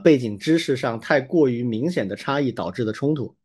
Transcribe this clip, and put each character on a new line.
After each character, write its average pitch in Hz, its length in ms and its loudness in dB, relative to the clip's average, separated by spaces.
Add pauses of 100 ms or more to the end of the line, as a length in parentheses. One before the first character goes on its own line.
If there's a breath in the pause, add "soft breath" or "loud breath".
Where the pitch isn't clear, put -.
背 156 140 8
景 107 220 -4
知 160 180 2
识 151 180 -2
上 127 240 -4
太 139 220 0
过 147 260 2
于 120 140 -2
明 120 300 -2
显 127 160 -2
的 98 80 -8
差 135 260 -4
异 131 100 -2
导 90 200 -6
致 123 120 -4
的 110 80 -2
冲 139 220 -2
突。 131 320 -6